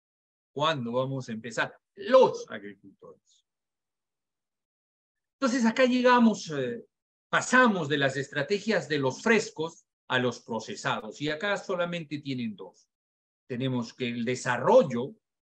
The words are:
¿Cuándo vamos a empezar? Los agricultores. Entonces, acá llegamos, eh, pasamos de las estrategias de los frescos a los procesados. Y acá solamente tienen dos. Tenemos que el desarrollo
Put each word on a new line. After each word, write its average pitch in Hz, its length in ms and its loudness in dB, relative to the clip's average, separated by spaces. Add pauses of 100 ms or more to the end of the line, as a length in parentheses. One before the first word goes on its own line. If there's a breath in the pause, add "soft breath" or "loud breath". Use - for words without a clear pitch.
(540)
¿Cuándo 143 400 -2
vamos 131 340 -4
a 117 60 -8
empezar? 120 440 -6 (180)
Los 247 540 4
agricultores. - 960 -18 (2000)
Entonces, 247 240 2
acá 226 180 4
llegamos, 247 680 4
eh, 123 340 -4 (440)
pasamos 185 600 4
de 151 80 0
las 139 180 2
estrategias 180 720 -2
de 151 120 -2
los 131 220 -2
frescos 208 640 0 (220)
a 127 120 0
los 123 200 -2
procesados. 110 800 -8
Y 147 100 -4
acá 190 280 -4
solamente 175 640 -6
tienen 123 360 -6
dos. - 320 -20 (580)
Tenemos 123 480 -4
que 123 140 -6
el 120 160 -4
desarrollo 135 920 2 (420)